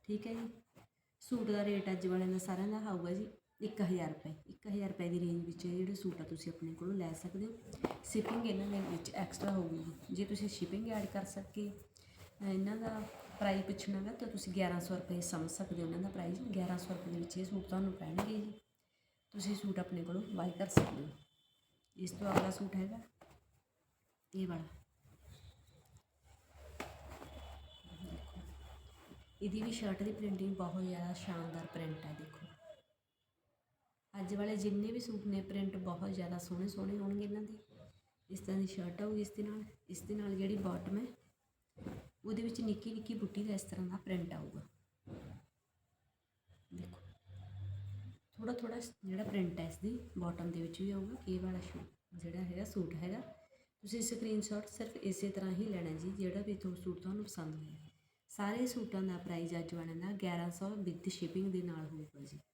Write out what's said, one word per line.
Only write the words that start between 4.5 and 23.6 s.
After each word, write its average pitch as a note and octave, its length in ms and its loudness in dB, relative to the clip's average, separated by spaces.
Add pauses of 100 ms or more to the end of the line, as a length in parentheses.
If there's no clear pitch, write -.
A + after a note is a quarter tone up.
ਹਜ਼ਾਰ G3+ 220 2
ਰੁਪਏ F3+ 200 0
ਦੀ F3 120 4
ਰੇਂਜ E3+ 240 4
ਵਿੱਚ E3+ 220 -4
ਇਹ F3 100 2
ਜਿਹੜੇ F#3+ 180 2
ਸੂਟ F3 260 0
ਆ D#3 40 -4
ਤੁਸੀਂ D#3+ 280 -4
ਆਪਣੇ E3 220 -4
ਕੋਲੋਂ F#3 200 0
ਲੈ E3+ 180 2
ਸਕਦੇ F#3 340 -2
ਹੋ। A3+ 60 -4 (520)
ਸ਼ਿਪਿੰਗ A3+ 420 4
ਇਹਨਾਂ G3 200 4
ਦੇ G3+ 140 2
ਵਿੱਚ E3+ 300 0
ਐਕਸਟਰਾ - 420 2
ਹੋਊਗੀ E3 260 4
ਜੀ। E3 360 -4
ਜੇ G3 100 4
ਤੁਸੀਂ G3+ 240 2
ਸ਼ਿਪਿੰਗ G3+ 400 0
ਐਡ G#3 180 2
ਕਰ F#3+ 180 0
ਸਕੇ, G#3 440 -4 (760)
ਅਹ, G3 100 4
ਇਹਨਾਂ G3 240 4
ਦਾ A3 220 0 (400)
ਪ੍ਰਾਈਸ G3 260 6
ਪੁੱਛਣਾ G3 360 0
ਗਾ G#3 120 -2
ਤਾਂ A#3 160 -4
ਤੁਸੀਂ F#3+ 240 -2
ਗਿਆਰਾਂ F3 280 4
ਸੌ F#3 140 0
ਰੁਪਏ F3+ 260 0
ਸਮਝ E3 300 0
ਸਕਦੇ F3 320 0
ਹੋ E3 40 2
ਇਹਨਾਂ E3+ 140 0
ਦਾ G3 80 2
ਪ੍ਰਾਈਸ। F3+ 300 0
ਗਿਆਰਾਂ F#3 400 2
ਸੌ F#3 160 -2
ਰੁਪਏ E3+ 180 -4
ਦੇ F3 60 0
ਵਿੱਚ E3+ 200 -2
ਇਹ F#3 60 2
ਸੂਟ F#3 220 0
ਤੁਹਾਨੂੰ F#3+ 260 4
ਪੈਣਗੇ F#3+ 440 0
ਜੀ। G#3 160 -2 (840)
ਤੁਸੀਂ G3 220 0
ਸੂਟ G3 220 2
ਆਪਣੇ F3+ 260 0
ਕੋਲੋਂ F3+ 180 0 (140)
ਬਾਏ F3 140 4
ਕਰ F#3+ 160 0
ਸਕਦੇ - 380 6
ਹੋ। D#3 40 -4 (880)
ਇਸ F3+ 140 -2
ਤੋਂ F#3+ 220 0
ਅਗਲਾ F#3+ 180 8
ਸੂਟ F#3+ 260 -2
ਹੈਗਾ G3+ 220 0 (1400)